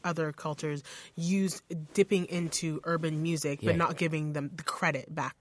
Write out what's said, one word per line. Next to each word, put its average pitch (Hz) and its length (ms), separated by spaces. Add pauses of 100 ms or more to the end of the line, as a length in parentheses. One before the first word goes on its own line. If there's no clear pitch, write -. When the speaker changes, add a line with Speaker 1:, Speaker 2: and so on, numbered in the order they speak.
Speaker 1:
other 165 280
cultures 147 520 (320)
use 185 460 (340)
dipping 190 320
into 165 560
urban 160 400
music, 151 400
but 170 80
Speaker 2:
Yeah. 170 60
Speaker 1:
not 170 200
giving 156 360
them 143 220
the 156 80
credit 156 500
back 139 280